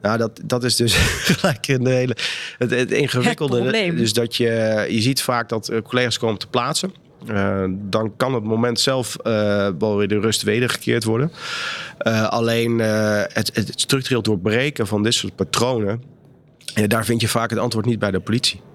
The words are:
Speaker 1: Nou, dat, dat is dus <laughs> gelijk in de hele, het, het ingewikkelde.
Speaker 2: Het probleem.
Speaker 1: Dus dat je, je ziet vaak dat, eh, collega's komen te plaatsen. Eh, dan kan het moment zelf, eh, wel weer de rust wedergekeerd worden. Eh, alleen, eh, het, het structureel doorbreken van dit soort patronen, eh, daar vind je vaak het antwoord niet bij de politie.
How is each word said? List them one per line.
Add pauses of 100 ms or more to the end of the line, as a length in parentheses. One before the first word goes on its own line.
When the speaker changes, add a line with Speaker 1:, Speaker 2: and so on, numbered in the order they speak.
Speaker 1:
Nou,
dat,
dat
is
dus (200)
<laughs>
gelijk
in
de
hele, (420)
het,
het
ingewikkelde.
Speaker 2:
Het
probleem.
Speaker 1:
Dus
dat
je,
je
ziet
vaak
dat,
eh,
collega's
komen
te
plaatsen. (340)
Eh,
dan
kan
het
moment
zelf,
eh, (100)
wel
weer
de
rust
wedergekeerd
worden. (680)
Eh,
alleen,
eh,
het,
het
structureel
doorbreken
van
dit
soort
patronen, (720)
eh,
daar
vind
je
vaak
het
antwoord
niet
bij
de
politie. (140)